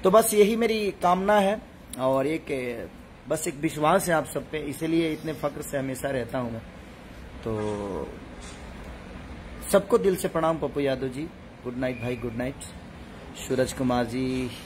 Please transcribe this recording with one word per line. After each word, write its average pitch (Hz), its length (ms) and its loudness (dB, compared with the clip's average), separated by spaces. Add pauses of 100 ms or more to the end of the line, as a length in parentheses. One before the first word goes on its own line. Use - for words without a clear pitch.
तो 190 60 8
बस 220 240 8
यही 208 220 8
मेरी 220 460 2
कामना 190 360 6
है, 196 240 4 (360)
और 135 280 4
एक, 160 200 -2 (800)
बस 160 200 -2
एक 151 60 -4
विश्वास 156 540 2
है 170 60 4
आप 147 120 2
सब - 240 -6
पे, 156 80 -4
इसीलिए 160 540 0
इतने 156 200 -4
फक्र 147 300 -4
से 143 160 -4
हमेशा 135 320 -2
रहता 131 280 -2
हूँ 120 140 -2
मैं। 113 80 -6 (840)
तो 104 640 -2 (1600)
सबको 196 260 4
दिल 185 180 4
से 185 120 -2
प्रणाम। 160 300 2
पप्पू 147 220 -2
यादव 135 280 0
जी, 131 140 -6 (420)
गुड 123 120 -6
नाइट 127 260 -2
भाई, 123 140 -2
गुड 117 180 -6
नाइट। 123 220 -4 (920)
सूरज 127 240 2
कुमार 123 320 2
जी 127 460 -2 (160)